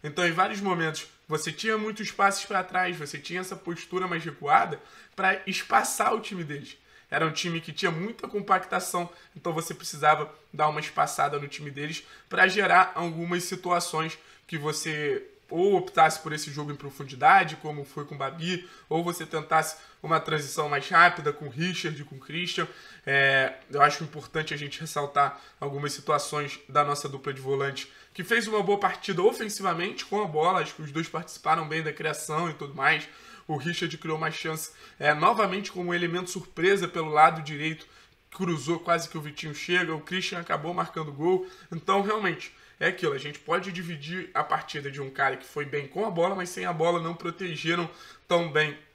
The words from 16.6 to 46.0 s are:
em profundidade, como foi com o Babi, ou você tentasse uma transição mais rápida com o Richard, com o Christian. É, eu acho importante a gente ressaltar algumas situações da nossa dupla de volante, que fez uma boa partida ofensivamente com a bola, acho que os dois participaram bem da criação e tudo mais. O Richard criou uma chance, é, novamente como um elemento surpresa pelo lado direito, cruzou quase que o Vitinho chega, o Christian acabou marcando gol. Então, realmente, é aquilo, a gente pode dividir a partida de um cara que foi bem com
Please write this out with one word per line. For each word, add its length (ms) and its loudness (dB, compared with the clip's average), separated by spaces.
em 20 -6
profundidade, 840 2
como 280 -8
foi 220 -10
com 80 -14
o 40 -14
Babi, 480 -4
ou 160 0
você 220 -4
tentasse 500 0
uma 160 2
transição 520 -2
mais 180 -2
rápida 460 6
com 100 -12
o 60 -10
Richard, 540 -4
com 120 -16
o 20 -16
Christian. 480 -4
É, 500 4
eu 120 4
acho 200 4
importante 520 -6
a 20 -6
gente 240 -10
ressaltar 580 0
algumas 320 -4
situações 760 -2
da 160 4
nossa 280 0
dupla 240 -6
de 80 -12
volante, 500 -2
que 100 -8
fez 240 2
uma 140 2
boa 160 2
partida 440 0
ofensivamente 840 0
com 160 -2
a 40 -2
bola, 340 2
acho 140 -6
que 80 -12
os 80 -10
dois 180 -4
participaram 600 -2
bem 140 -4
da 100 -4
criação 560 -4
e 60 -6
tudo 200 -12
mais. 320 2
O 100 -2
Richard 420 -2
criou 180 -4
uma 140 -2
chance, 400 -6
é, 140 4
novamente 600 2
como 180 -4
um 40 2
elemento 360 -2
surpresa 560 2
pelo 240 -4
lado 320 8
direito, 440 -6
cruzou 480 -2
quase 300 2
que 100 -10
o 20 -6
Vitinho 340 -10
chega, 400 0
o 60 -4
Christian 380 -4
acabou 340 -4
marcando 400 -4
gol. 340 2
Então, 320 2
realmente, 520 -2
é 80 0
aquilo, 260 0
a 60 -4
gente 220 -10
pode 320 -2
dividir 600 -8
a 120 2
partida 460 -4
de 100 -10
um 100 -6
cara 260 0
que 100 -16
foi 180 -6
bem 240 -4
com 180 -2